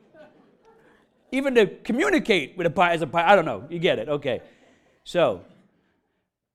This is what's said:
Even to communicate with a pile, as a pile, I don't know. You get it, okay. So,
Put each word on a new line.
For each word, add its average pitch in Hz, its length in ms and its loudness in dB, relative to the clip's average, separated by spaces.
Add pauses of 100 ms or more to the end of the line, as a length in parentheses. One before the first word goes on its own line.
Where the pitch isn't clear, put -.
(1300)
Even 269 220 -2
to 220 120 6
communicate 226 920 -2
with 170 80 -2
a 160 40 2
pile, 175 220 2
as 170 80 -2
a 165 60 -4
pile, 165 200 -2
I 202 80 8
don't 165 120 2
know. 117 240 -8
You 170 80 -10
get 160 200 0
it, 110 120 -8
okay. 135 320 -4 (640)
So, 131 380 -2 (1120)